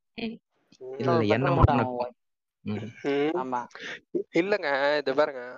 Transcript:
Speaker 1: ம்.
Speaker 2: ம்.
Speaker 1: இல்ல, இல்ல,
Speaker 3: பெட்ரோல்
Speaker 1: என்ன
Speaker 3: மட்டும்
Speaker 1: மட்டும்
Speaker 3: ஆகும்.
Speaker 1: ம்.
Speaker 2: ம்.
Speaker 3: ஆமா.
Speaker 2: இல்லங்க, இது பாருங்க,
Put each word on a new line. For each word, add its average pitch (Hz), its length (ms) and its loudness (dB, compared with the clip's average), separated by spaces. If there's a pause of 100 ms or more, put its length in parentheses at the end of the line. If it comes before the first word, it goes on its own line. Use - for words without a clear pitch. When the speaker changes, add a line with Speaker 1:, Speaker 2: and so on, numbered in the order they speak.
(180)
Speaker 1:
ம். 226 200 -6 (420)
Speaker 2:
ம். 131 180 -12
Speaker 1:
இல்ல, 117 140 0
இல்ல, - 160 4
Speaker 3:
பெட்ரோல் - 0 -
Speaker 1:
என்ன 117 240 2
Speaker 3:
மட்டும் 147 260 4
Speaker 1:
மட்டும் - 0 -
Speaker 3:
ஆகும். 123 360 -2 (520)
Speaker 1:
ம். 107 260 -6 (120)
Speaker 2:
ம். 143 340 2
Speaker 3:
ஆமா. 127 240 -4 (760)
Speaker 2:
இல்லங்க, 151 640 2
இது 135 160 0
பாருங்க, 131 440 -2